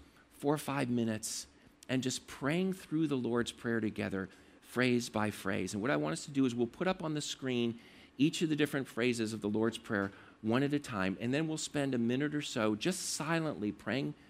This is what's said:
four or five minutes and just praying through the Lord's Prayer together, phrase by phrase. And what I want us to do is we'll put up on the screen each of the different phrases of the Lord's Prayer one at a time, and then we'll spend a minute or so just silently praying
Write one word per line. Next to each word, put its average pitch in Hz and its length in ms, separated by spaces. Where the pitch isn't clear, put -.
four 143 160
or 151 60
five 139 300
minutes 113 580
and 127 120
just 127 240
praying 175 480
through 160 340
the 143 100
Lord's 120 340
Prayer 117 300
together, 98 480
phrase 123 480
by 107 200
phrase. 98 440
And 101 80
what 127 100
I 151 60
want 151 160
us 165 120
to 151 60
do 135 140
is 117 100
we'll 120 120
put 175 200
up 185 160
on 156 120
the 147 60
screen 120 560
each 160 240
of 170 60
the 156 80
different 143 320
phrases 117 460
of 104 80
the 101 80
Lord's 110 280
Prayer 98 320
one 117 220
at 143 100
a 143 60
time, 95 400
and 120 140
then 156 120
we'll 156 120
spend 139 360
a 127 40
minute 127 360
or 147 80
so 110 340
just 175 340
silently 151 640
praying 139 400